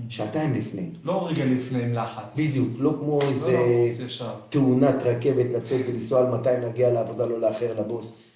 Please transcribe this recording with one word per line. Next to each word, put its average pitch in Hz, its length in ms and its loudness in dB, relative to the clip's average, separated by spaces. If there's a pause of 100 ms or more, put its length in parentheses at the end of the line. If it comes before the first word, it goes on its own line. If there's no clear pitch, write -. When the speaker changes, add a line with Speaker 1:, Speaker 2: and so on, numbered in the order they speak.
Speaker 1:
שעתיים 131 460 -2
לפני. 104 340 -6 (140)
Speaker 2:
לא 180 240 -2
רגע 139 180 -2
לפני 127 380 0
עם 120 100 -2
לחץ. 113 440 -6
Speaker 1:
בדיוק, 131 320 2 (100)
לא 147 200 2
כמו 147 200 0
Speaker 2:
לא, 143 80 2
Speaker 1:
איזה 127 240 0
Speaker 2:
לא, 120 420 4
זה 123 100 -8
ישר. 120 260 -8 (200)
Speaker 1:
תאונת 135 540 4
רכבת 123 500 2
לצאת 120 340 -2
ולנסוע 120 320 0
על 127 80 4
מאתיים, 123 340 0
להגיע 120 300 2
לעבודה, 113 340 0
לא 117 140 -2
לאחר 110 400 0
לבוס, 110 420 -6 (140)